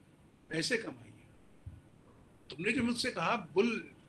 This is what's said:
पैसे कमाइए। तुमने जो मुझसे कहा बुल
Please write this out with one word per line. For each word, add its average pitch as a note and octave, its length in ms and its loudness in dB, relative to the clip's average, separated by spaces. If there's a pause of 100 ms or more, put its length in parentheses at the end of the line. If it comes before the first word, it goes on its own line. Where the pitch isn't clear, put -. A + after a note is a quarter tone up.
(500)
पैसे E3 260 2
कमाइए। - 340 -10 (1400)
तुमने G3 220 0
जो B3+ 100 2
मुझसे A#3+ 280 0
कहा F#3 260 2 (180)
बुल A3 340 4 (200)